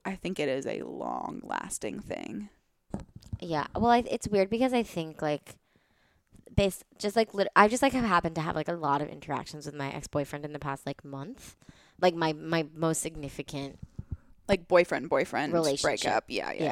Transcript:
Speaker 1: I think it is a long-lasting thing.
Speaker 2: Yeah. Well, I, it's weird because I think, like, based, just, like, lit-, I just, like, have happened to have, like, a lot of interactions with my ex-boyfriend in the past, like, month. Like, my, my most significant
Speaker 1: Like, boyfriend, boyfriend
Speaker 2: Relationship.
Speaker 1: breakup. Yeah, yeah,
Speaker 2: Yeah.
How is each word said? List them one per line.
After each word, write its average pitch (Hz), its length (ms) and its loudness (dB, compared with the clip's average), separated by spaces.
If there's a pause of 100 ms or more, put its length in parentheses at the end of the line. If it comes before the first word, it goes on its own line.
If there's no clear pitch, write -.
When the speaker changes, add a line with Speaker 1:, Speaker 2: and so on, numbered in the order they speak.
Speaker 1:
I 190 120 -6
think 180 240 -6
it 147 100 0
is 135 160 -2
a - 160 -4
long-lasting - 1200 -6
thing. 202 480 -10 (920)
Speaker 2:
Yeah. 160 360 -4
Well, 233 160 4
I, 240 80 8 (100)
it's - 180 -2
weird 196 220 4
because 240 240 2
I 240 80 4
think, 160 400 -6
like, 151 340 -2 (1000)
based, 196 280 2 (140)
just, 208 180 -2
like, 226 200 4
lit-, 196 200 2
I 208 120 10
just, 240 160 2
like, 269 100 4
have 254 100 2
happened 175 320 4
to 165 60 -2
have, 165 140 -2
like, 156 120 -2
a 175 60 -2
lot 147 300 0
of - 60 -6
interactions 143 580 -8
with 147 80 -10
my 139 160 -4
ex-boyfriend 147 520 -6
in 147 100 -8
the 143 60 -8
past, 139 280 -6
like, - 180 -10
month. 143 500 -12 (460)
Like, 180 140 4
my, 160 180 2
my 160 400 -2
most 160 300 0
significant 143 760 -8 (720)
Speaker 1:
Like, 190 200 2
boyfriend, 160 420 4
boyfriend 147 440 0
Speaker 2:
Relationship. 147 480 2
Speaker 1:
breakup. 110 260 2
Yeah, - 240 -6
yeah, - 120 -4
Speaker 2:
Yeah. - 80 0